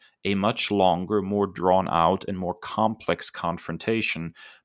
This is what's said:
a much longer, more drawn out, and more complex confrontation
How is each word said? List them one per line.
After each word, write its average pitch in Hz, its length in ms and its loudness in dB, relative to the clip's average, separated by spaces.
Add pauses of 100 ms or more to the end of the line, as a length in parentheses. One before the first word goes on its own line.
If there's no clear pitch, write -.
(240)
a 101 100 0
much 104 380 0
longer, 95 500 2
more 101 240 0
drawn 92 420 2
out, 82 380 2
and 95 100 -6
more 90 180 -4
complex - 760 -2
confrontation 85 1040 -4 (300)